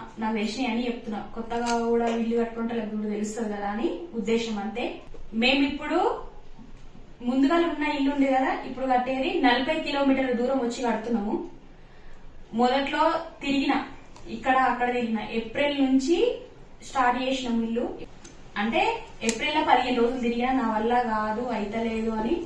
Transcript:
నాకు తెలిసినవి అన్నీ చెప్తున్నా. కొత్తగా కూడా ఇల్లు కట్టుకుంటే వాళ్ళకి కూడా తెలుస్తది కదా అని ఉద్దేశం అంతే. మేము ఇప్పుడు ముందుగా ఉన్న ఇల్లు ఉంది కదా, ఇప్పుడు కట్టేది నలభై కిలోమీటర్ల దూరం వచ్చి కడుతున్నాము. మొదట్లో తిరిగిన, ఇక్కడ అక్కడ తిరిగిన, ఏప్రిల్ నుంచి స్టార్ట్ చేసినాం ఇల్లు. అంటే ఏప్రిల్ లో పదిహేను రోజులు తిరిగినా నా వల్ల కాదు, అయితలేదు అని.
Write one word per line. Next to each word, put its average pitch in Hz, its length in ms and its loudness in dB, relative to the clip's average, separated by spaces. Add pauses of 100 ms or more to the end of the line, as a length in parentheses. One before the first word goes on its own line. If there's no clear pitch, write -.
(200)
నాకు 220 160 -2
తెలిసినవి 247 360 -2
అన్నీ 247 160 0
చెప్తున్నా. 214 360 -6 (120)
కొత్తగా 233 500 -2
కూడా 233 220 2
ఇల్లు 233 300 0
కట్టుకుంటే 233 380 -2
వాళ్ళకి 214 200 -4
కూడా 214 140 -2
తెలుస్తది 208 440 -4
కదా 202 140 -4
అని 226 240 -2 (240)
ఉద్దేశం 226 440 0
అంతే. 220 420 -6 (320)
మేము 262 300 4
ఇప్పుడు 320 540 0 (1040)
ముందుగా 269 340 4
ఉన్న 311 280 2
ఇల్లు 277 320 2
ఉంది 269 120 4
కదా, 269 380 4
ఇప్పుడు 247 200 -6
కట్టేది 262 560 2
నలభై 262 380 4
కిలోమీటర్ల 269 520 2
దూరం 247 260 0
వచ్చి 240 260 -2
కడుతున్నాము. 220 600 -2 (1120)
మొదట్లో 277 600 4 (280)
తిరిగిన, 277 420 2 (440)
ఇక్కడ 262 300 0
అక్కడ 247 360 2
తిరిగిన, 220 260 0 (120)
ఏప్రిల్ 277 540 0
నుంచి 320 520 4 (460)
స్టార్ట్ 254 400 2
చేసినాం 254 400 0
ఇల్లు. 233 260 -2 (680)
అంటే 339 460 0 (200)
ఏప్రిల్ 285 320 -2
లో 311 60 4
పదిహేను 247 400 4
రోజులు 240 180 2
తిరిగినా 233 320 0
నా 226 220 2
వల్ల 220 260 2
కాదు, 214 500 -2
అయితలేదు 220 600 -2
అని. 233 340 0